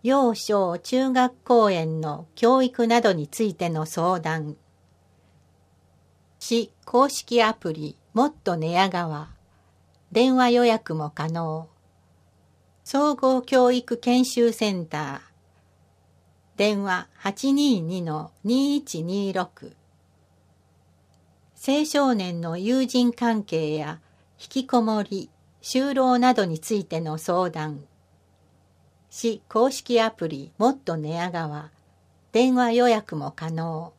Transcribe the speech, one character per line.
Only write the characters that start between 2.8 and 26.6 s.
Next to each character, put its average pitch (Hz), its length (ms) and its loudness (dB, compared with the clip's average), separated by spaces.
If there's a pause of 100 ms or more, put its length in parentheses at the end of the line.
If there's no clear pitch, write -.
な 233 140 4
ど 202 140 2
に 151 120 -4
つ - 160 -6
い 202 120 0
て 170 160 -4
の 156 160 -4
相 175 340 -2
談。 160 340 -6 (1800)
市 233 320 -2 (140)
公 247 240 4
式 - 340 0
ア 220 120 2
プ 170 180 -8
リ、 151 240 -10 (160)
も 247 140 2
っ 294 80 -4 (100)
と 175 140 -2
寝 160 140 -4
屋 190 180 2
川。 160 400 -6 (800)
電 254 240 4
話 247 140 4
予 240 160 4
約 220 280 0
も 151 160 -6
可 156 200 -6
能。 160 400 -6 (1120)
総 285 300 0
合 262 260 2
教 247 320 4
育 240 240 -2
研 247 300 2
修 233 260 2
セ 214 200 -2
ン 180 120 -6
タ 156 140 -8
ー。 - 1600 -16
電 202 240 2
話 180 320 -4
八 262 400 -2
二 277 260 2
二 175 220 -6
の 156 280 -8 (140)
二 277 320 0
一 190 260 -6
二 190 300 -4
六。 180 420 -8 (1900)
青 294 200 0
少 285 260 2
年 180 300 -4
の 170 160 -6
友 247 260 0
人 247 300 2
関 226 280 0
係 156 320 -4
や 156 260 -8 (380)
引 - 100 -20 (160)
き - 20 -10
こ 240 160 2
も 214 200 0
り、 190 280 -8 (320)
就 269 320 -2
労 254 240 4
な 247 160 4
ど 202 100 2
に 160 160 -4